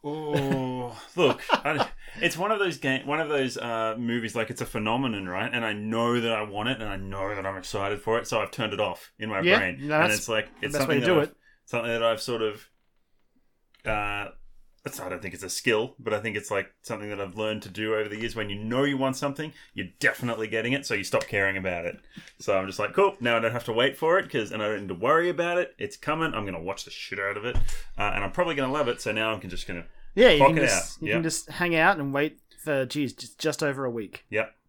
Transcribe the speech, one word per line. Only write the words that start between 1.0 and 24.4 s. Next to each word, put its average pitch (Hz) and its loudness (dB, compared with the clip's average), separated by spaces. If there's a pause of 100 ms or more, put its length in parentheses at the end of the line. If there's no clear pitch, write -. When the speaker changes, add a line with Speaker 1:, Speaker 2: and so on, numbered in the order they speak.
Speaker 1:
<laughs> - -12
look, 139 4 (100)
I, - 2 (340)
it's 160 0
one 196 0
of 208 0
those 170 0
game, 131 0
one 147 0
of 151 -2
those, 139 0
uh, 113 -2
movies, 117 -2
like, 113 -2
it's - -8
a 120 -2
phenomenon, 110 -2
right? 104 -2
And 117 -2
I 110 0
know 117 2
that 117 0
I 107 0
want 104 -4
it, 131 -2
and 107 -6
I 98 -6
know 98 -4
that 98 -6
I'm 98 -4
excited 98 -4
for 113 2
it, - -4
so 117 0
I've 98 -4
turned 107 -4
it 98 -2
off - -2
in 110 -6
my 98 0
Speaker 2:
Yeah, 185 6
Speaker 1:
brain. 95 0 (120)
Speaker 2:
no, 151 0
Speaker 1:
And 165 6
Speaker 2:
that's 107 2
Speaker 1:
it's - -6
like, 110 0 (140)
Speaker 2:
the 104 -4
Speaker 1:
it's 98 -2
Speaker 2:
best 139 2
way 156 4
Speaker 1:
something - 4
Speaker 2:
to - 2
Speaker 1:
that 185 6
Speaker 2:
do 156 6
Speaker 1:
I've, 151 -2
Speaker 2:
it. - -16 (300)
Speaker 1:
something 117 -2
that 117 0
I've 113 4
sort 117 -2
of, 107 -2 (1160)
uh, 104 -2 (580)
it's, - -10
I 92 -8
don't 90 -6
think 92 -8
it's 90 -12
a 92 -10
skill, 113 0
but 113 -4
I 104 0
think 107 -4
it's, - -8
like, 98 -2 (120)
something 104 -8
that 101 -8
I've 98 -8
learned 107 -4
to 104 -14
do 107 -2
over 107 0
the 104 -8
years. 113 -6
When 107 -4
you 101 -8
know 123 0
you 143 0
want 131 0
something, 147 -6 (180)
you're 95 -8 (120)
definitely 113 0
getting 113 0
it, 139 -4
so - -4
you 101 -2
stop 110 0
caring 98 2
about 90 -2
it. 87 -6 (420)
So - 0
I'm 95 0
just 95 -8
like, 104 0
"Cool, 196 6
now 117 2
I - 4
don't 113 2
have 120 -4
to 117 -4
wait 127 2
for 165 4
it, 190 -2
'cause, 110 -2